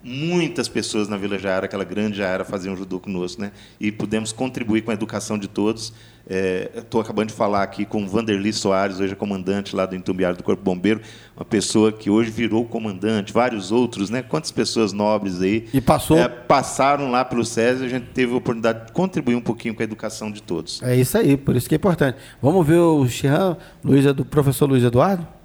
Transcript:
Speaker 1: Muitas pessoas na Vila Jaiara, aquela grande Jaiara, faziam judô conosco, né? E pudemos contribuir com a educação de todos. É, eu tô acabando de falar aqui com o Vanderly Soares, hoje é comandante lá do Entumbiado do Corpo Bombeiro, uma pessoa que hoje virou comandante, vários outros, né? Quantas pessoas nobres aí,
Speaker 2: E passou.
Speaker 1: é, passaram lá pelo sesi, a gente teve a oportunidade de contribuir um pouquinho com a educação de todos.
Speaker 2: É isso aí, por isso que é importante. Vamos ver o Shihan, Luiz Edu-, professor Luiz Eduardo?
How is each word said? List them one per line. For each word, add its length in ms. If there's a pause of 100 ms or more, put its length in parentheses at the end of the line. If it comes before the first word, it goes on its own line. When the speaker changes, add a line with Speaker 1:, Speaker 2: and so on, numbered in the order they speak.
Speaker 1:
Muitas 680
pessoas 400
na 80
Vila 200
Jaiara, 280
aquela 180
grande 340
Jaiara, 280
faziam 300
judô 260
conosco, 400
né? 100 (300)
E 100
pudemos 400
contribuir 500
com 100
a 20
educação 440
de 120
todos. 420 (400)
É, 440
eu 80
tô 180
acabando 280
de 40
falar 300
aqui 220
com 180
o 40
Vanderly 460
Soares, 460
hoje 120
é 40
comandante 600
lá 100
do 120
Entumbiado 400
do 60
Corpo 200
Bombeiro, 380 (340)
uma 80
pessoa 480
que 180
hoje 200
virou 340
comandante, 720
vários 400
outros, 360
né? 120
Quantas 300
pessoas 420
nobres 480
aí, 320
Speaker 2:
E 80
passou. 360
Speaker 1:
é, 120
passaram 800
lá 140
pelo 180
sesi, 400
a 60
gente 240
teve 180
a 60
oportunidade 480
de 80
contribuir 420
um 60
pouquinho 340
com 60
a 20
educação 480
de 100
todos. 400
Speaker 2:
É 140
isso 220
aí, 180
por 220
isso 100
que 80
é 20
importante. 400 (240)
Vamos 240
ver 120
o 280
Shihan, 520 (260)
Luiz 220
Edu-, 180
professor 460
Luiz 140
Eduardo? 440 (180)